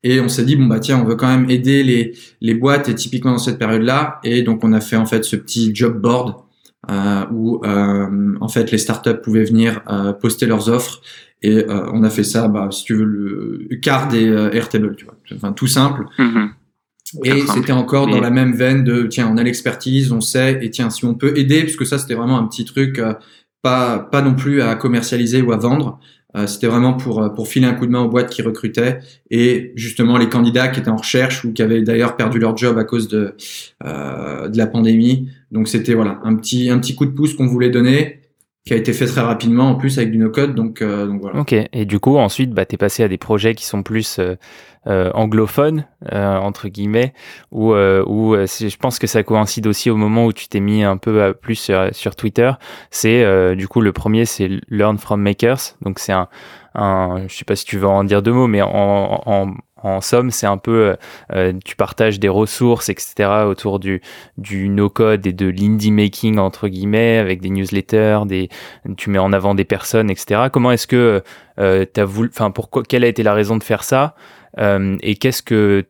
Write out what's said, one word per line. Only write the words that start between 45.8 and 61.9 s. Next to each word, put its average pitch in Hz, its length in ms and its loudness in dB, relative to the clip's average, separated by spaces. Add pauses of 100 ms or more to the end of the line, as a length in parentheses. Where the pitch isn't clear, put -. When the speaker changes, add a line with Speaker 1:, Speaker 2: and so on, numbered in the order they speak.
Speaker 2:
euh, 101 260 0
entre 101 300 -6
guillemets, 104 460 -2 (380)
où, 110 220 2
euh, 95 340 4
où, 110 260 2
euh, 98 140 2
c'est, 107 220 -6
je - 80 -10
pense 131 200 -2
que - 80 -4
ça 110 160 0
coïncide 107 460 0
aussi 107 240 0
au 110 40 2
moment 107 300 2
où 110 80 2
tu - 140 -12
t'es 104 120 -4
mis 104 240 2
un 98 140 2
peu 107 260 0
à, 98 120 2
plus - 200 -6
sur, 95 360 0
sur - 240 -8
Twitter. 117 360 0 (380)
C'est, 117 340 2
euh, 95 300 4
du 95 140 -4
coup, - 140 0
le 101 120 2
premier, 113 320 0
c'est 98 240 -4 (200)
Learn 107 280 0
from 104 240 -2
Makers. 117 600 0
Donc, 95 160 -6
c'est - 140 -4
un, 92 140 0 (460)
un, 95 540 -2
je - 80 -14
sais - 100 -14
pas 104 100 0
si - 100 -10
tu - 120 -6
veux 95 80 0
en 98 180 4
dire 101 200 2
deux 117 100 2
mots, 127 140 4
mais 104 160 2
en, 92 80 -2
en, 101 840 0 (300)
en 95 180 -2
somme, 123 300 0
c'est 110 160 -4
un 101 100 0
peu, 113 140 -4
euh, 107 240 4 (400)
euh, 92 180 0 (100)
tu - 120 -14
partages 107 440 0